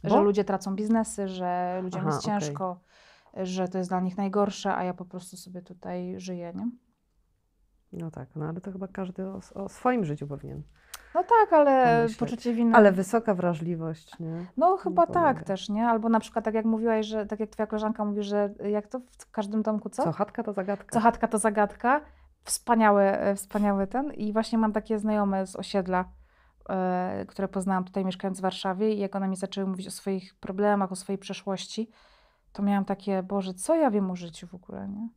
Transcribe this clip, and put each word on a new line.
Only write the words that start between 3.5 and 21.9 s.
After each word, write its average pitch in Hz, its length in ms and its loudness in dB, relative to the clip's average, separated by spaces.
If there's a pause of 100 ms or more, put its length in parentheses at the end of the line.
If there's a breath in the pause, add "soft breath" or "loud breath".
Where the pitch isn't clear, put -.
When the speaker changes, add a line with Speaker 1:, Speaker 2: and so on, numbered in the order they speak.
Speaker 1:
to 185 100 -4
jest 180 120 -4
dla 180 100 0
nich 185 160 -4
najgorsze, 202 600 0
a 180 80 -2
ja 180 100 -4
po 180 100 -14
prostu 180 320 -16
sobie 180 260 -16
tutaj 180 580 -10
żyję, 180 360 -10
nie? 214 120 -6 (1200)
Speaker 2:
No 170 180 -10
tak, 135 260 -14
no 151 100 -6
ale 165 140 -8
to 190 120 -12
chyba 190 160 -10
każdy 190 380 -8
o, 190 140 -10 (140)
o 196 140 -10
swoim 247 360 0
życiu 147 220 -4
powinien 139 360 -12 (520 loud breath)
Speaker 1:
No 349 80 2
tak, 427 300 6
ale 277 320 8 (120)
Speaker 2:
pomyśleć. 233 220 2
Speaker 1:
poczucie 240 360 -2
winy 233 220 6
Speaker 2:
Ale 208 160 10
wysoka 196 420 0
wrażliwość, 165 840 -4
nie? 165 280 -8 (100)
Speaker 1:
No 339 160 4
Speaker 2:
Nie 381 60 0
Speaker 1:
chyba 339 280 2
tak - 80 -8
Speaker 2:
pomaga. 320 280 2
Speaker 1:
też, 190 260 -4
nie? 220 200 0
Albo 226 200 2
na 226 120 4
przykład - 240 -6
tak 214 100 -2
jak 220 100 0
mówiłaś, 220 420 2
że 214 200 -4
tak 214 140 -6
jak 214 100 -4
twoja 214 160 -4
koleżanka 214 380 -2
mówi, 208 180 -2
że 202 320 0 (160)
jak 208 180 -2
to 254 120 -8 (180)
w - 120 -20
każdym 214 320 -2
domku, 214 280 -2
co? - 140 -4
Speaker 2:
Co 165 80 2
chatka, 208 300 -4
to 214 100 -4
zagadka. 196 400 -4
Speaker 1:
Co 233 80 2
chatka, 233 280 4
to 220 100 0
zagadka. 214 640 2 (440 soft breath)